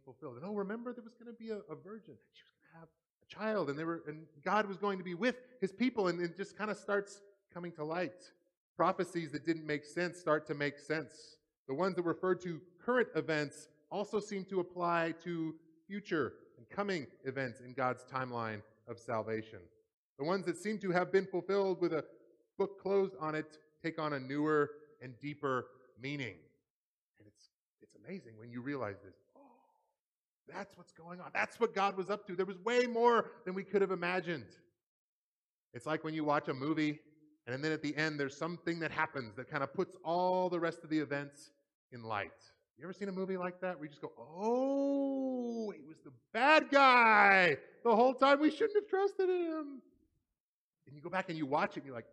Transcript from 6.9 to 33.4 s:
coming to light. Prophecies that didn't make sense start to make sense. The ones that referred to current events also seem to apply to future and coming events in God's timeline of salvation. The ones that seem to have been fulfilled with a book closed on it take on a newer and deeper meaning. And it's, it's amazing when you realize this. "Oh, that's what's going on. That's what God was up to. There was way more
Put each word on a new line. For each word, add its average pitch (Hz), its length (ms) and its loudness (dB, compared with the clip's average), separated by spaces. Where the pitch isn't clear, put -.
coming 175 180 -10
to 151 120 -8
light. 165 480 -6
Prophecies 170 560 2
that 143 140 -8
didn't 160 200 0
make 147 180 -2
sense 175 340 -4
start 151 300 2
to 160 60 -4
make 143 240 -2
sense. - 580 -6
The 135 60 -4
ones 180 220 0
that 180 60 2
referred 180 400 0
to 170 180 -8
current 247 360 2
events 151 540 -2
also 202 300 -4
seem 196 260 -6
to 190 140 -2
apply 170 540 0
to 160 300 -4
future 160 480 -4
and - 100 -20
coming 190 380 -4
events 131 360 -6
in 127 140 -18
God's 127 300 -2
timeline 117 580 -6
of 120 100 -12
salvation. 110 640 -6
The 139 60 -6
ones 180 220 -2
that 170 100 -2
seem 214 220 -4
to 190 120 -2
have 180 220 2
been 190 140 4
fulfilled 190 540 0
with 170 120 2
a 151 120 -2
book 190 220 -2
closed 190 400 2
on 156 140 -2
it 156 240 -6
take 160 160 -4
on 151 160 -2
a 135 60 -2
newer 147 500 2
and 127 180 -14
deeper 139 460 -2
meaning. 131 360 -6
And 107 100 -20
it's, - 220 -20
it's - 200 -20
amazing 135 360 -12
when 120 120 -16
you 120 120 -10
realize 120 420 -4
this. 92 100 -20
"Oh, - 40 -20
that's 185 280 -12
what's 175 160 -20
going 175 280 -16
on. 185 140 -14
That's - 260 -4
what 220 140 2
God 196 220 2
was 185 120 -4
up 208 180 -4
to. 180 80 -8
There 185 120 0
was 190 140 -8
way 247 260 2
more 233 440 4